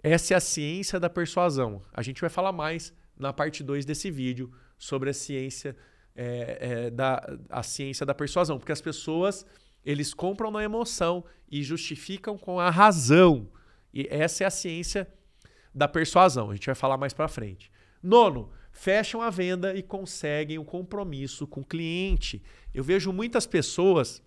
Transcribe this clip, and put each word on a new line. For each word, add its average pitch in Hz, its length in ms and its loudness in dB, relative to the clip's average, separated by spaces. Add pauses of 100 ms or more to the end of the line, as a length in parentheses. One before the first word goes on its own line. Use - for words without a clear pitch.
Essa 165 300 4
é 185 40 6
a 170 40 4
ciência 175 580 -4
da 170 100 0
persuasão. 143 720 0 (120)
A 113 80 -8
gente 120 180 -8
vai 165 100 -2
falar 190 220 -2
mais 160 420 -6 (240)
na 139 140 -4
parte 147 320 -4
dois 139 220 -4
desse 151 240 -6
vídeo 127 420 -6 (260)
sobre 135 340 -4
a - 20 -6
ciência, 135 640 -8 (400)
é, 123 440 -8
é, 120 300 -4
da, 131 480 -2 (120)
a 117 140 -6
ciência 135 420 -6
da 135 100 0
persuasão, 147 420 0
porque 139 140 -8
as 147 100 -4
pessoas, 170 640 -2 (400)
eles 147 280 -4
compram 202 360 -4
na 214 140 -4
emoção 214 600 -2 (260)
e 143 120 -6
justificam 165 760 -8
com 180 220 -6
a 175 100 4
razão. 165 800 8 (440)
E 135 160 -6
essa 156 340 0
é 196 40 2
a 185 40 0
ciência 175 560 -6 (680)
da 143 140 2
persuasão. 156 600 4
A 101 60 -6
gente 98 100 -10
vai 135 100 -2
falar 135 220 0
mais 135 160 -4
pra 156 140 -2
frente. 101 440 -12 (300)
Nono, 180 500 6 (200)
fecham 214 500 0
a 233 80 -2
venda 180 460 -2
e 190 80 -6
conseguem 156 760 -6
o 151 80 -10
compromisso 175 800 -8
com 143 160 -12
o 135 40 -12
cliente. 165 760 -2 (320)
Eu 131 100 -4
vejo 180 300 2
muitas 226 320 -2
pessoas 170 800 2